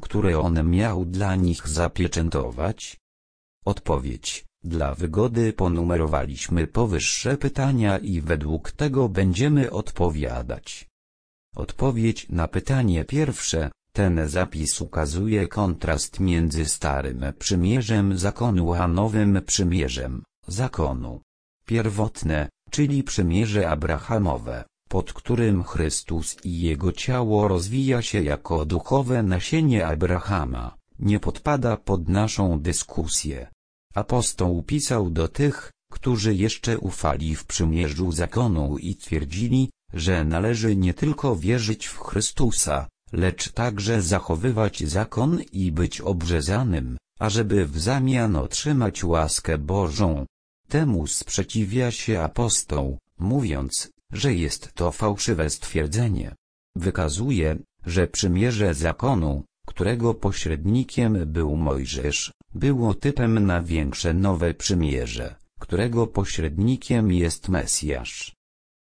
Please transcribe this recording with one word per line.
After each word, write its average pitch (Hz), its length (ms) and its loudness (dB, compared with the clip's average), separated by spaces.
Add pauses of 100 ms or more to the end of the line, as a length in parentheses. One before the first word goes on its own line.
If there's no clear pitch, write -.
które 98 360 2
on 82 320 2
miał 92 340 2
dla 92 320 -2
nich 87 320 2
zapieczętować? 80 1300 -2 (680)
Odpowiedź. 69 800 -2 (200)
Dla 78 300 -2
wygody 107 580 0
ponumerowaliśmy 82 1120 0
powyższe 110 720 0
pytania 131 640 0
i 90 220 -2
według 78 500 -2
tego 135 380 0
będziemy 107 640 4
odpowiadać. 62 1160 -4 (680)
Odpowiedź 113 720 0
na 82 200 0
pytanie 95 560 2
pierwsze. 127 640 -2 (220)
Ten 85 360 2
zapis 78 520 -2
ukazuje 85 680 0
kontrast 87 720 -2
między 82 440 2
Starym 67 600 -4 (140)
Przymierzem 98 800 2
zakonu 92 540 0
a 87 160 0
Nowym 101 580 4
Przymierzem 65 760 0 (240)
zakonu. 69 760 -4 (460)
Pierwotne, 104 840 0 (220)
czyli 143 320 2
przymierze 101 680 2
abrahamowe, 76 920 -2 (240)
pod - 240 -2
którym 110 520 2
Chrystus - 800 -4
i 87 160 -4
Jego 82 320 0
ciało 110 560 2
rozwija 117 540 0
się 104 200 0
jako 76 420 -2
duchowe 120 580 0
nasienie 107 640 2
Abrahama, 78 920 -2 (220)
nie 104 220 2
podpada 123 560 0
pod 85 320 0
naszą 95 520 2
dyskusję. 78 920 -4 (440)
Apostoł 95 680 0
pisał 113 480 0
do 80 180 0
tych, - 420 0 (220)
którzy 110 420 2
jeszcze 107 440 0
ufali 78 560 -2
w - 100 -6
przymierzu 82 680 0
zakonu 82 640 0
i 90 180 -6
twierdzili, 104 760 0 (220)
że 82 320 2
należy 107 520 2
nie 92 180 4
tylko 143 420 0
wierzyć 107 500 -2
w - 120 -10
Chrystusa, 90 880 0 (240)
lecz 90 360 0
także 110 540 0
zachowywać 98 800 0
zakon 107 580 0 (120)
i 92 200 0
być 80 280 0
obrzezanym, 85 960 0 (220)
ażeby 104 480 2
w 71 120 -4
zamian 123 580 2
otrzymać 117 680 0
łaskę 80 540 0
Bożą. 80 680 0 (420)
Temu 123 380 2
sprzeciwia 113 840 -2
się 110 300 -2
apostoł, 73 800 -2 (200)
mówiąc, 98 720 -2 (220)
że 123 220 0
jest - 400 -2
to 87 180 0
fałszywe 101 580 0
stwierdzenie. 92 840 -2 (420)
Wykazuje, 87 800 0 (280)
że 87 220 2
przymierze 101 640 2
zakonu, 78 720 0 (220)
którego 113 480 0
pośrednikiem 98 1120 0
był 76 300 0
Mojżesz, 69 760 -2 (220)
było 120 400 2
typem 113 520 2
na 87 160 2
większe 82 520 0
nowe 85 400 2
przymierze, 67 800 -2 (260)
którego 117 460 0
pośrednikiem 101 1080 0
jest 85 360 0
Mesjasz. 73 840 -4 (580)